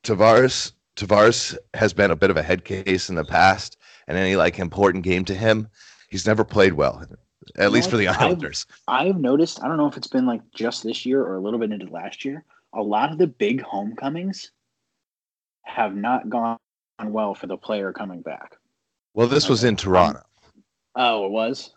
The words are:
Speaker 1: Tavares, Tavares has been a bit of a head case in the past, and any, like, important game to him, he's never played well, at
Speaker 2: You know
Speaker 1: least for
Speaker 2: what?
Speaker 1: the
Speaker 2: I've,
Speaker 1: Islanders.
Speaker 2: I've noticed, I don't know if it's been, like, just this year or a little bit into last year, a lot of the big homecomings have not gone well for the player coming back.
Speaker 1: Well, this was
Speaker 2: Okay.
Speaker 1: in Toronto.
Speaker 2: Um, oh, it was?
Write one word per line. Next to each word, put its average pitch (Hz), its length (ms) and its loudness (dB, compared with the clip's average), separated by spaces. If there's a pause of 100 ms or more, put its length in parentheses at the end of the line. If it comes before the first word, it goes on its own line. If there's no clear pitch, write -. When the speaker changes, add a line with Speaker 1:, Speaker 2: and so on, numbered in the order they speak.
Speaker 1:
Tavares, 113 680 4 (220)
Tavares 104 640 2 (180)
has 107 180 2
been 101 200 2
a 82 40 0
bit 95 140 4
of 82 60 2
a 78 60 0
head 87 220 -2
case 95 440 -4
in 90 80 -6
the 78 80 -2
past, 92 540 2 (280)
and 80 100 -4
any, 95 200 0
like, 87 240 2
important 92 420 2
game 92 220 0
to 95 100 -6
him, 110 340 0 (400)
he's 95 160 -8
never 110 200 2
played 95 300 4
well, 71 280 0
at - 60 -18 (500)
Speaker 2:
You 98 60 2
know 101 60 4
Speaker 1:
least 117 200 2
for 120 60 0
Speaker 2:
what? 107 40 2
Speaker 1:
the 92 80 2
Speaker 2:
I've, 92 120 0
Speaker 1:
Islanders. 147 460 -2 (200)
Speaker 2:
I've 170 300 0
noticed, 147 440 0
I - 60 -8
don't 160 100 -2
know 147 120 2
if 139 80 -6
it's - 100 -10
been, 127 200 0
like, 117 160 -2 (100)
just 117 320 -6
this 113 200 -6
year 131 160 0
or 95 140 -4
a 95 60 -6
little 107 180 -4
bit 107 140 -2
into 92 140 -10
last 85 380 -12
year, 143 200 -10 (280)
a 113 100 -8
lot 107 280 -2
of 156 80 -10
the 180 80 4
big 123 340 -2
homecomings 135 920 -8 (1080)
have 101 340 -4
not 113 340 -4
gone 117 280 -2 (460)
well 107 300 -4
for - 140 -14
the 92 80 -8
player 98 360 -6
coming 92 300 -12
back. - 340 -16 (580)
Speaker 1:
Well, 113 120 2
this 139 220 0
was 123 160 2
Speaker 2:
Okay. 120 60 4
Speaker 1:
in 101 60 -2
Toronto. 90 440 2
Speaker 2:
Um, - 40 -20 (720)
oh, 113 300 0
it 98 40 -2
was? 113 460 -4